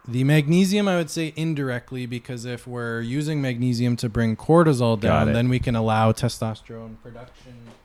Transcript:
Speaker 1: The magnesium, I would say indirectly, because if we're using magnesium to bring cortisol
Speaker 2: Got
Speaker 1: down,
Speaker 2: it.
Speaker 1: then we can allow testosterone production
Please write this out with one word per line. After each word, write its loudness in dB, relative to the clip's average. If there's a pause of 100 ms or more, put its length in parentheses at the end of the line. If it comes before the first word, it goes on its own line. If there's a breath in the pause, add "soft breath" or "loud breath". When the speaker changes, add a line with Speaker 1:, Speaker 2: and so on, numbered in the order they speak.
Speaker 1:
The 0
magnesium, 4
I 2
would -2
say -4
indirectly, -4
because -8
if -10
we're -6
using -4
magnesium 0
to -2
bring 0
cortisol 4
Speaker 2:
Got 0
Speaker 1:
down, 4
Speaker 2:
it. 2
Speaker 1:
then 2
we 2
can -2
allow 2
testosterone -6
production -20 (300)